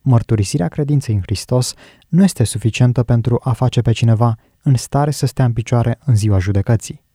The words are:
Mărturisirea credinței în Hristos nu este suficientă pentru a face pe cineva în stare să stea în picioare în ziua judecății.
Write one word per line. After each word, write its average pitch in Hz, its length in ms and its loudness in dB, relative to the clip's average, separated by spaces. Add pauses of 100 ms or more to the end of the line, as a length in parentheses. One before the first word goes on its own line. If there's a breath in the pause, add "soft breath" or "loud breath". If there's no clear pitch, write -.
Mărturisirea 120 680 0
credinței 143 460 -2
în 101 60 -2
Hristos 123 540 -4 (340 loud breath)
nu 170 140 2
este 180 220 2
suficientă 120 580 0
pentru 117 400 0
a 127 100 -2
face 123 280 0
pe 117 120 2
cineva 113 420 2 (280 soft breath)
în 139 140 2
stare 143 340 -2
să 143 160 -4
stea 131 180 -2
în 120 80 0
picioare 117 520 -2
în 120 120 2
ziua 101 220 2
judecății. 98 760 -2